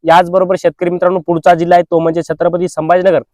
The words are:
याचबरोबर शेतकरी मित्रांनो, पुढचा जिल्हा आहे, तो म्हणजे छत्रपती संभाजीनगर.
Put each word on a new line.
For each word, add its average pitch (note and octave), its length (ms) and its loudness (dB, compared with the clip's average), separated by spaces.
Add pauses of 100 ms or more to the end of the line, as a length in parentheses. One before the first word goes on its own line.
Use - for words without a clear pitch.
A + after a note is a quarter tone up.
याचबरोबर F3 540 2
शेतकरी F3 320 -2
मित्रांनो, F3+ 280 -2
पुढचा F3 360 0
जिल्हा F3 220 0
आहे, F3 60 2
तो E3+ 160 -2
म्हणजे E3 240 -2
छत्रपती E3+ 460 -4
संभाजीनगर. E3+ 540 0 (120)